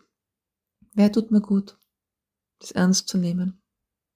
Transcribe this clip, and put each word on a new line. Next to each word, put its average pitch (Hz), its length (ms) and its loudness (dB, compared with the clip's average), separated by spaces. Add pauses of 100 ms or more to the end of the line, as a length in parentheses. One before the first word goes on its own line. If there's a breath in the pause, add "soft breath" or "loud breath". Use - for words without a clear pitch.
(920)
Wer 208 180 2
tut 220 200 -2
mir 214 100 4
gut? 196 380 -4 (800)
Das - 100 -20
ernst 185 380 0
zu 196 100 -4
nehmen 180 440 -4 (520)